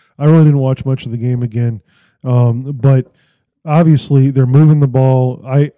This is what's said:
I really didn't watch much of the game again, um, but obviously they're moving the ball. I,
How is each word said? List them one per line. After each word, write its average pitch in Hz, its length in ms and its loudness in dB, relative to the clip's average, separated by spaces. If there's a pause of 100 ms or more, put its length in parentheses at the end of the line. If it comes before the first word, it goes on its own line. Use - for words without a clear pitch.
(180)
I 143 80 -6
really 156 200 4
didn't 143 140 2
watch 131 260 -4
much 131 200 -6
of 117 60 -10
the 117 60 -8
game 123 260 -4
again, 117 380 -6 (420)
um, 123 500 -2
but 131 380 0 (540)
obviously 147 680 2
they're 131 140 0
moving 151 340 2
the 143 80 0
ball. 131 580 -2
I, 139 320 -2